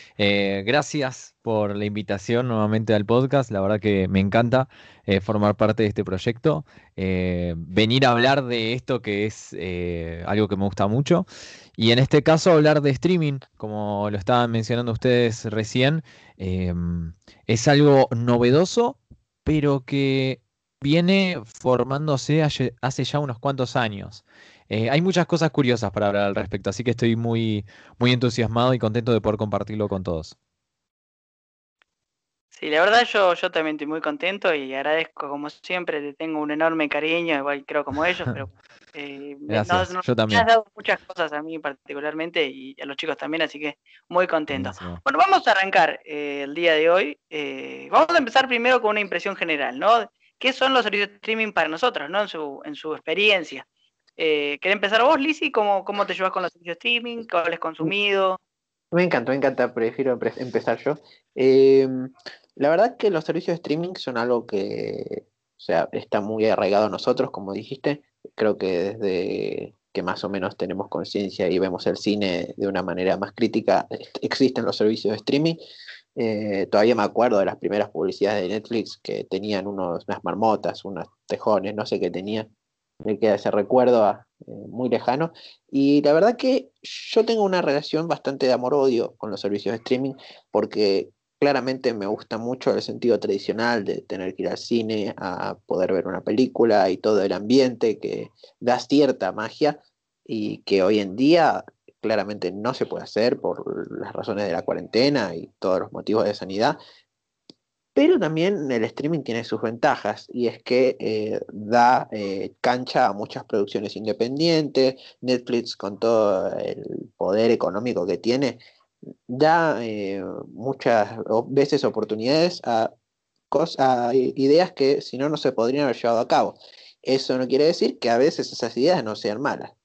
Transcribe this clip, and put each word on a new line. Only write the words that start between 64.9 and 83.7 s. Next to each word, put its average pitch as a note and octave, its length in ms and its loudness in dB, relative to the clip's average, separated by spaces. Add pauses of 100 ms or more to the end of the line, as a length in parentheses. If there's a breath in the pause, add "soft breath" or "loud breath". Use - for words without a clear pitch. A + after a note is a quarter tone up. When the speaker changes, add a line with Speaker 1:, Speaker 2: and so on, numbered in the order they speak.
Speaker 3:
o - 40 -20
sea, - 320 0
está - 280 -4
muy G#2+ 260 -2
arraigado G#2 400 2
a G2+ 40 -6
nosotros, B2 400 0
como G2 240 -8
dijiste. - 480 -6 (320)
Creo G#2+ 240 0
que F#2+ 340 -2
desde F#2+ 800 -4 (200)
que F#2+ 80 -4
más F2+ 220 -4
o G2 40 -6
menos G2 300 -6
tenemos F#2 300 -6
conciencia F#2+ 600 -4
y F2+ 100 2
vemos F#2 280 -2
el F2+ 100 0
cine F#2+ 640 -2
de G2 100 -2
una F#2+ 140 -2
manera F#2 340 0
más G2+ 160 -6
crítica, G#2+ 560 0
est-, - 320 -12
existen - 460 0
los G2 100 -2
servicios G#2+ 360 0
de G#2+ 40 -2
streaming. D#3 380 0 (640 loud breath)
Eh, G#2+ 540 -2
todavía A2 240 4
me G#2+ 80 2
acuerdo A2 360 2
de F#2+ 80 2
las E2+ 100 -2
primeras G2+ 320 -2
publicidades G2 540 -2
de F2+ 80 -4
Netflix G#2+ 520 -6
que G#1 220 -6
tenían G2 420 -4
unos, F#2 400 -4
unas - 160 -6
marmotas, G2 600 0
unos F#2 240 -10 (180)
tejones, G#2+ 480 -2
no G#2 120 -6
sé G2+ 120 -4
qué F2+ 120 -2
tenía. G#2 360 -6 (580)
Me G#2 140 -2
queda G#2+ 160 2
ese G#2+ 160 -2
recuerdo A#2+ 540 4